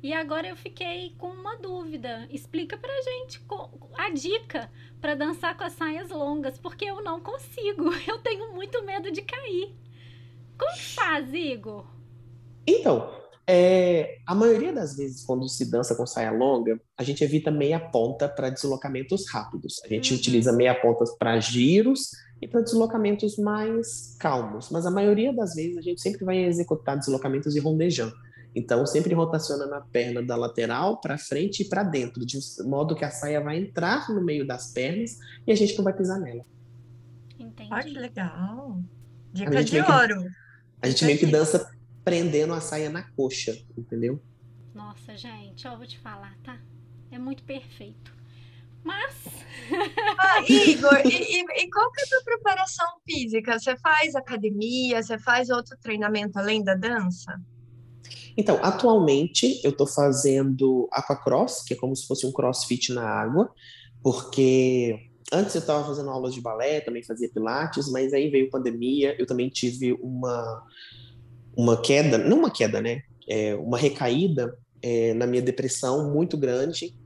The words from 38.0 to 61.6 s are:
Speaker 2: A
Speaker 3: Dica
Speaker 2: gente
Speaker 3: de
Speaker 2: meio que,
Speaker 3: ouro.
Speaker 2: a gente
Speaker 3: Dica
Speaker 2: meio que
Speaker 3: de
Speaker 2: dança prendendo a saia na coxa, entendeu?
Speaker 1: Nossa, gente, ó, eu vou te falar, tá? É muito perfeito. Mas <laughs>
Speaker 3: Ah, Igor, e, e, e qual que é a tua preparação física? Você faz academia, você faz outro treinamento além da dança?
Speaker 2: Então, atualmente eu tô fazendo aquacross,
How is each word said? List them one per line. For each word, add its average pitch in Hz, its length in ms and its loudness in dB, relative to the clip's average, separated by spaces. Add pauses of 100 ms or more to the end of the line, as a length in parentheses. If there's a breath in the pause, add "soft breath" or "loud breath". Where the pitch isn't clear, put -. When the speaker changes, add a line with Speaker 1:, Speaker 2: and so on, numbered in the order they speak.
Speaker 2:
A - 80 -2
Speaker 3:
Dica - 20 -
Speaker 2:
gente 233 180 2
Speaker 3:
de - 20 -2
Speaker 2:
meio - 120 4
que, - 60 6
Speaker 3:
ouro. 214 400 4 (500 loud breath)
Speaker 2:
a 123 60 -2
gente 131 120 2
Speaker 3:
Dica 160 60 2
Speaker 2:
meio 147 140 4
que 165 80 6
Speaker 3:
de 151 40 4
Speaker 2:
dança 156 380 4 (340)
prendendo 170 500 2
a 160 80 -4
saia 156 280 -4
na 170 220 -8
coxa, 127 440 -4 (220)
entendeu? 117 420 -4 (540)
Speaker 1:
Nossa, 208 420 -18
gente, 214 520 -16
ó, 247 60 -12
eu 226 40 -16
vou 240 100 -18
te - 120 -18
falar, 202 440 -16
tá? 247 160 -16 (520)
É 247 80 -14
muito 262 240 -8
perfeito. - 720 -16 (680 soft breath)
Mas 415 300 -6 (560 loud breath)
<laughs> 403 480 0
Speaker 3:
Ah, 381 300 6
Igor, 285 600 8
e, 359 340 2
e, 359 220 -2
e 370 60 -6
qual 466 220 2
que 523 100 -6
é - 40 0
a - 40 -12
tua 523 140 2
preparação 381 640 0 (180)
física? 226 540 -2
Você 254 180 -2
faz 311 380 4
academia, 233 840 -2
você 220 180 -4
faz 247 300 2
outro 247 320 -2
treinamento 208 580 -2
além 214 240 0
da 190 120 2
dança? 196 640 -2 (960 loud breath)
Speaker 2:
Então, 208 260 4
atualmente 196 1000 4
eu 139 80 4
tô 143 140 2
fazendo 135 1040 4
aquacross, 135 720 0